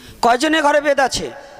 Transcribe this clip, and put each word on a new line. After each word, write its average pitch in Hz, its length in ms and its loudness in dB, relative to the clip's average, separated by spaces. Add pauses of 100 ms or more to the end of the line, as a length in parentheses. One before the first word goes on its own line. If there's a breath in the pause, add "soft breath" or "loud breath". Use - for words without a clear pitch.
(220 loud breath)
কয়জনের 302 400 2
ঘরে 294 180 2
বেদ 285 200 0
আছে? 170 300 -2 (300)